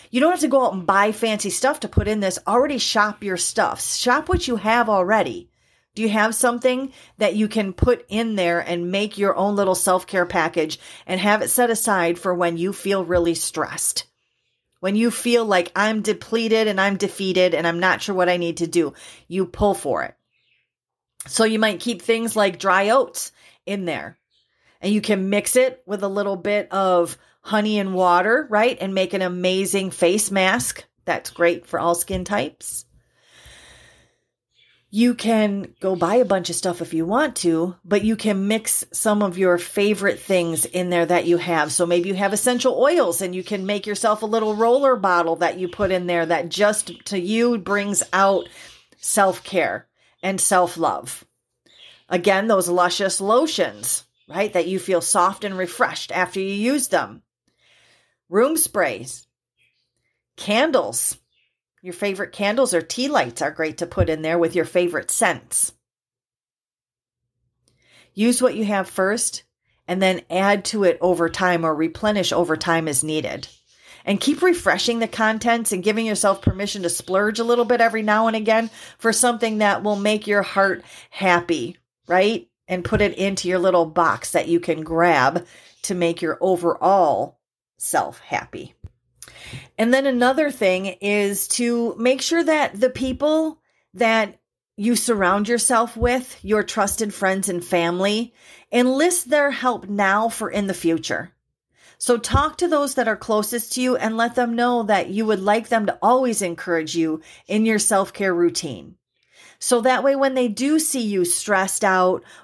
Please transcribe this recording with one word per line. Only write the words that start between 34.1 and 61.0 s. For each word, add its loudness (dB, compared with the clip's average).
You 4
can 0
go -2
buy 2
a 6
bunch 0
of -4
stuff -4
if -8
you 0
want 0
to, 0
but 0
you 2
can -2
mix 0
some 0
of -4
your 4
favorite 0
things 0
in -4
there 2
that 2
you 4
have. -2
So 0
maybe 0
you -2
have 0
essential 0
oils 2
and -4
you -6
can -6
make -4
yourself -2
a -4
little 0
roller 4
bottle 2
that -2
you -4
put -2
in -2
there 0
that -2
just 0
to -6
you 0
brings -2
out 2
self-care 0
and -2
self-love. 0
Again, 0
those 2
luscious 0
lotions, 0
right? -4
That 0
you -2
feel 0
soft 0
and -6
refreshed -4
after -4
you -4
use 0
them. -4
Room 2
sprays, -2
candles. 0